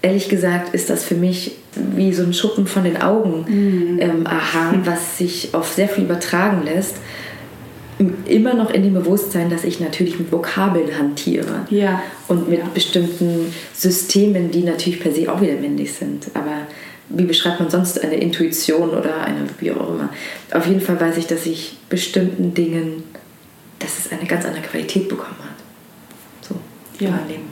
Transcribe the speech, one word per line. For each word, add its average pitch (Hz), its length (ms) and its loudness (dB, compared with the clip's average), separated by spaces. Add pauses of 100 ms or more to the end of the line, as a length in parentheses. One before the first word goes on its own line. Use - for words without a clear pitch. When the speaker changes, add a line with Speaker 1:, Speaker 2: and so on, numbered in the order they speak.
Speaker 1:
Ehrlich 190 280 2
gesagt 175 460 0
ist - 160 -2
das 165 140 0
für 180 120 0
mich 180 400 0 (180)
wie 190 380 2
so 180 100 2
ein 175 120 2
Schuppen 202 340 2
von 185 160 0
den 170 180 2
Augen, 180 460 2
Speaker 2:
Mhm. 185 520 4
Speaker 1:
ähm, 165 280 2
aha, 165 440 0
Speaker 2:
Mhm. 185 140 2
Speaker 1:
was 170 320 -2
sich - 340 -2
auf 165 200 -2
sehr 196 160 2
viel 196 160 0
übertragen 175 600 0
lässt. 170 300 -2 (1300)
Immer 240 260 4
noch 226 160 2
in 190 140 2
dem 196 100 4
Bewusstsein, 180 560 2
dass 165 140 -2
ich 175 160 -2
natürlich 170 400 -2
mit 165 100 -2
Vokabeln 170 680 0
hantiere. 170 720 -2
Speaker 2:
Ja. 196 300 2 (280)
Speaker 1:
Und 170 200 2
mit 170 120 4
Speaker 2:
Ja. 170 120 -4
Speaker 1:
bestimmten 170 800 0 (220)
Systemen, 185 800 4
die 175 100 2
natürlich 175 380 0
per 156 120 0
se 160 200 0
auch 185 80 2
wieder 160 140 4
männlich 143 400 -2
sind. 143 400 -6
Aber 147 320 -4 (440)
wie 180 140 2
beschreibt 175 360 2
man 165 100 2
sonst 180 320 2
eine 156 140 0
Intuition 165 760 2
oder 156 320 0
eine, - 220 -2 (160)
wie - 100 -2
auch - 240 -2
immer? 76 140 -2 (440)
Auf 165 140 2
jeden 190 140 4
Fall 180 200 2
weiß 165 180 2
ich, 165 100 -4
dass 165 180 -2
ich - 300 -6 (140)
bestimmten 180 640 0
Dingen, 165 500 -2 (760)
dass - 200 -8
es - 120 -6
eine 175 160 -6
ganz 175 200 -2
andere 160 160 -6
Qualität - 460 -4
bekommen - 320 -8
hat. - 1080 -20
So, - 60 -6 (440)
Speaker 2:
Ja. 190 120 0
Speaker 1:
in 175 60 0
meinem 156 120 -4
Leben. 156 240 -10